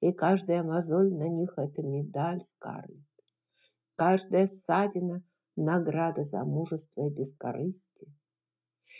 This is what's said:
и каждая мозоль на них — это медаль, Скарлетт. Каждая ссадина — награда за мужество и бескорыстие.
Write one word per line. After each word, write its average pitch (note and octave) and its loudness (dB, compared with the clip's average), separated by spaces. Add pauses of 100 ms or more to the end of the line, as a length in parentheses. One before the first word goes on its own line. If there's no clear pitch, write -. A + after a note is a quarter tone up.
и F3+ 4
каждая F3 2
мозоль E3+ 2
на D#3 -2
них — E3+ -2
это C#3+ -4
медаль, D3 -2
Скарлетт. - -14 (960)
Каждая F#3+ 4
ссадина — F3+ -2 (320)
награда D3+ 0
за C3+ -4
мужество D3+ -4
и D3 0
бескорыстие. C#3 -8 (840)